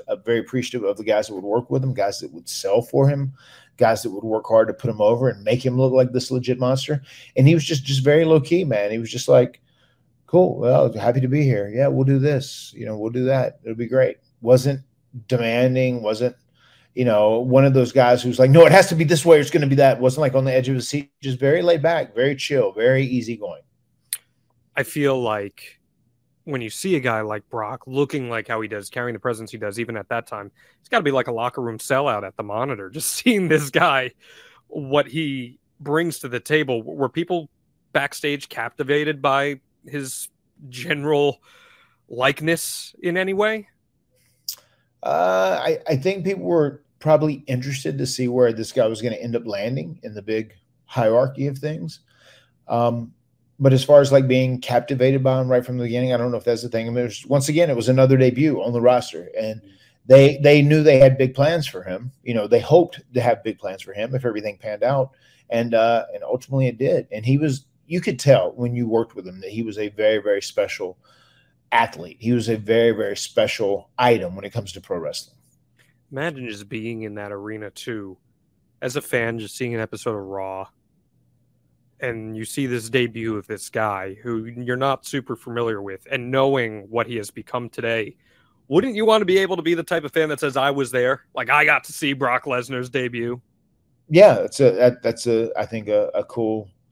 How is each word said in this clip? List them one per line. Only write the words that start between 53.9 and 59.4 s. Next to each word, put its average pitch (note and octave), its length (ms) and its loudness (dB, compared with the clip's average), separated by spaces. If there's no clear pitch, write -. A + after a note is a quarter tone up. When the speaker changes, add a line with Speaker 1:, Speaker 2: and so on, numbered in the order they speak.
Speaker 1:
as, C3+ 100 2
like, C3+ 160 6
being B2+ 320 0
captivated C3 640 0
by C3 160 2
him B2+ 80 -2
right B2+ 180 2
from B2+ 120 -6
the A#2+ 80 -4
beginning, B2 280 -2
I A#2+ 40 0
don't B2 120 0
know A#2+ 80 -2
if G2+ 60 -8
that's A#2 200 0
the B2 40 -8
thing. A2+ 200 -4
I - 20 -6
mean, A#2+ 100 -2
it B2 40 0
was, A2 220 -8
once C#3 220 0
again, D#3 220 2
it B2+ 60 0
was A#2 120 -2
another C3 300 6
debut B2+ 440 2
on A#2+ 120 -4
the A#2 80 0
roster, A#2 580 2
and A2 220 -8